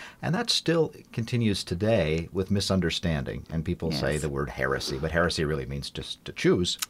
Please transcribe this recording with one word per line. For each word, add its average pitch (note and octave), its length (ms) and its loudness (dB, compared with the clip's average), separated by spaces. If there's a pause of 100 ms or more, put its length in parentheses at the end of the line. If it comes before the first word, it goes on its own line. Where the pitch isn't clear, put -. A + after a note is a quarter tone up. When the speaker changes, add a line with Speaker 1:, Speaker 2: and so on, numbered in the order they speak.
(220)
Speaker 1:
and D3 120 0
that A#3 160 0
still D#3+ 420 2 (200)
continues A2+ 500 0
today F2 680 2
with F#2 180 0
misunderstanding. E2+ 1000 0
And D#2+ 140 -2
people E2 280 -2
say C#2+ 200 0
Speaker 2:
Yes. D2+ 100 -2
Speaker 1:
the D#2 60 0
word C#2 220 -2
heresy, C2 480 -2
but D#2 120 -2
heresy E2+ 340 2
really D2 220 -2
means C#2 240 -6
just - 340 -10
to - 80 -10
choose. - 460 2 (120)